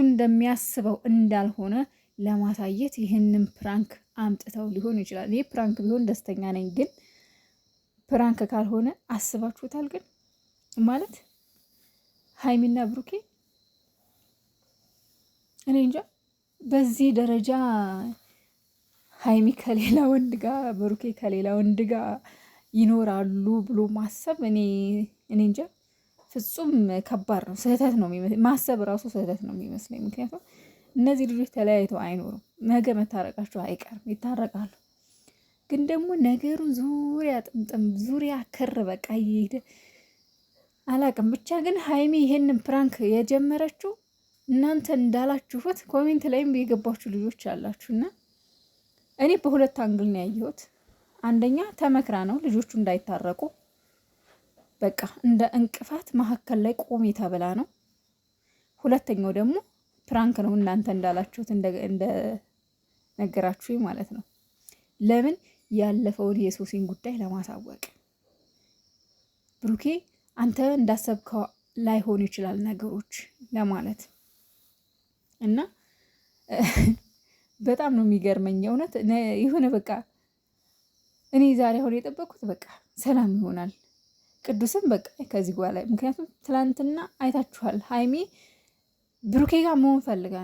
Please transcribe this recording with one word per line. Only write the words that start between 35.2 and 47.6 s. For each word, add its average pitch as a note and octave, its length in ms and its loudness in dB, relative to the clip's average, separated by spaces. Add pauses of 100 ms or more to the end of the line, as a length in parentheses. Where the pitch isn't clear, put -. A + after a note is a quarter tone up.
ግን C#4+ 160 0
ደግሞ E4 220 -2 (120)
ነገሩ C#4+ 400 2 (140)
ዙሪያ C#4+ 680 -2
ጥምጥም G#3+ 420 -4 (140)
ዙሪያ C#4+ 360 -2 (160)
ክር - 240 -4 (100)
በቃ F#3 220 -8 (100)
እየሄደ G#3+ 380 0 (1300)
አላቅም። C4 440 0
ብቻ E4+ 300 -4
ግን F4+ 200 0
ሀይሚ D4 380 2
ይሄንን C#4 400 4
ፕራንክ C4+ 360 0 (140)
የጀመረችው C#4+ 840 0 (560)
እናንተ D4 440 2
እንዳላችሁት B3+ 920 0
ኮሜንት D4 400 2
ላይም C#4 260 0
የገባችሁ A3+ 580 -2
ልጆች G3+ 360 -6
አላችሁና A3 580 -4 (1120)